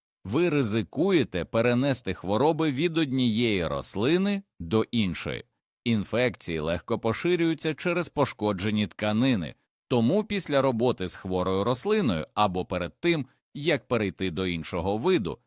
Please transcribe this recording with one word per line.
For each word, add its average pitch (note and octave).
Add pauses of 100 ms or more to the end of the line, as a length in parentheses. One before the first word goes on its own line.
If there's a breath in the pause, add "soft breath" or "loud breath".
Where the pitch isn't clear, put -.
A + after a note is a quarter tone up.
(260)
ви D#3
ризикуєте B2
перенести A#2+
хвороби D3
від D#3
однієї A#2+
рослини D#3 (180)
до G2
іншої. E2+ (400)
Інфекції A2
легко F2
поширюються D#3+
через F3
пошкоджені G#2
тканини, G#2+ (320)
тому C3+
після E3+
роботи A#2+
з -
хворою F#2
рослиною B2+
або F#2
перед F2
тим, E3+ (280 soft breath)
як D3
перейти G2
до F#2
іншого F2+
виду, B2